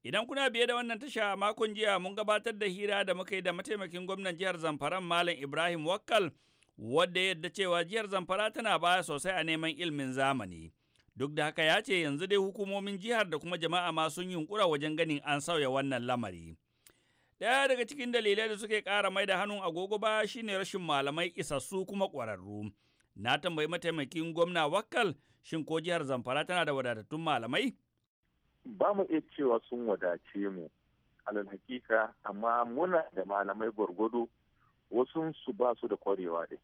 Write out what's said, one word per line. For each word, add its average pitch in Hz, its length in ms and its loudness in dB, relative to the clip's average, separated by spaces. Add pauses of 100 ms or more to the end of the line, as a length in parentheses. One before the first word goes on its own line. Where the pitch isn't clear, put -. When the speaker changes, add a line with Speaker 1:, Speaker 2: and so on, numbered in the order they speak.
Speaker 1:
Idan 196 240 -2
kuna 269 220 0
biye 233 180 2
da 240 80 0
wannan 233 240 -2
tasha, 220 380 0
makon 214 380 0
jiya 208 260 2
mun 190 140 -6
gabatar 214 420 0
da 208 100 -2
hira 202 380 0
da 185 80 0
muka 185 220 -4
yi 185 60 -2
da 180 120 0
mataimakin 185 540 -6
gwamnan 190 300 -4
jihar 180 200 -2
Zamfaran, 160 460 -2
Malam 175 340 2
Ibrahim 151 480 -2
Wakkal, 196 460 2 (460)
wadda 170 440 2
ya 190 140 4
yadda 165 140 -8
cewa 175 360 2
jihar 208 220 -4
Zamfara 190 460 0
tana 202 260 2
baya 175 240 4
sosai 156 360 -2
a 156 40 0
neman 160 360 0
ilmin 147 340 -2
zamani. 107 580 0 (440)
Duk 143 200 -4
da 151 100 2
haka 156 180 0
ya 165 180 6
ce 185 200 2
yanzu 151 260 0
dai 202 100 4
hukumomin 196 640 -2
jihar 220 300 0
da 156 80 -4
kuma 170 200 -6
jama'a 170 360 0
ma 160 160 2
sun 175 160 -6
yunƙura 185 420 0
wajen 156 300 0
ganin 160 260 0
an 143 160 0
sauya 147 300 0
wannan 131 360 0
lamari. 92 520 -4 (840)
Ɗaya 262 280 4
daga 247 180 4
cikin 254 260 -6
dalilai 220 380 4
da 208 80 -2
suke 214 260 0
ƙara 196 280 2
mai 196 140 2
da 190 120 2
hannun 202 240 -2
agogo 190 380 -2
ba 214 280 2
shine 214 300 -4
rashin 190 240 -4
malamai 156 540 0
isassu 185 500 -4
kuma 196 220 0
ƙwararru. 104 640 -6 (440)
Na 120 220 2
tambayi 156 300 0
mataimakin 165 680 -2
gwamna 170 340 4
Wakkal, 196 460 2 (300)
shin 160 220 -4
ko 160 140 0
jihar 170 240 0
Zamfara 131 440 0
tana 180 180 2
da 151 80 0
wadatattun 123 480 -2
malamai? 151 540 0 (880)
Speaker 2:
Ba 196 300 2
mu 196 160 2
iya 156 120 2 (140)
cewa 123 320 4
sun 120 200 -4
wadace 92 680 -2
mu, 85 160 -10 (560)
alal 104 240 -4
hakika, 113 640 -2 (100)
amma 113 400 0
muna 160 400 0 (120)
da 95 100 -2
malamai 101 480 -2
gwargwado, 110 560 0 (600)
wasunsu 143 680 -2
ba 120 240 4
su 117 60 -4
da 104 80 0
kwarewa 87 520 -2
dai. 82 160 -14